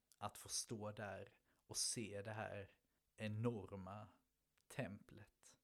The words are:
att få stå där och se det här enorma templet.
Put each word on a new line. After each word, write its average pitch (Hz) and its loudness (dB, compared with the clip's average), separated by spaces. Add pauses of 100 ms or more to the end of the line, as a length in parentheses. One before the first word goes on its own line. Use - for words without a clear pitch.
(160)
att - -2
få - -10
stå 104 0
där 101 -4 (340)
och 107 -2
se 101 2
det 107 -2
här 98 0 (460)
enorma 107 2 (600)
templet. - -6